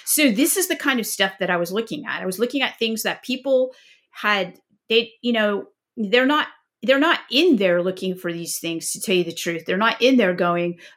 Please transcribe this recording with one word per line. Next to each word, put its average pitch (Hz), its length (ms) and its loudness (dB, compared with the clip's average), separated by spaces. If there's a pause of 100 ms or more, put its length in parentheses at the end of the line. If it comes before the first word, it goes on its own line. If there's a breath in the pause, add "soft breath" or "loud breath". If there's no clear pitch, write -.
So 294 260 4
this 285 260 2
is 359 100 0
the 330 80 -2
kind 262 240 -2
of 214 60 -4
stuff 196 340 -2
that 180 100 -2
I 175 80 2
was 170 140 -2
looking 220 340 -6
at. 151 160 -6
I 185 40 -6
was 185 140 -6
looking 247 220 -2
at - 180 -4
things 220 240 -4
that - 200 -6
people 254 520 0 (360 loud breath)
had, 202 460 -2 (320)
they, 226 320 2
you 240 120 0
know, 208 340 0 (280)
they're 233 300 2
not, 294 220 2 (340)
they're 269 180 4
not 320 220 2 (100)
in 302 240 6
there 180 260 2
looking 185 340 -2
for 175 180 -6
these 170 260 -8
things, 165 320 -6
to - 80 -8
tell 190 160 -2
you 175 80 2
the 170 80 -6
truth. 170 340 -6
They're 185 120 -2
not 220 240 0
in 254 160 4
there 185 160 4
going, 175 460 -2 (180 loud breath)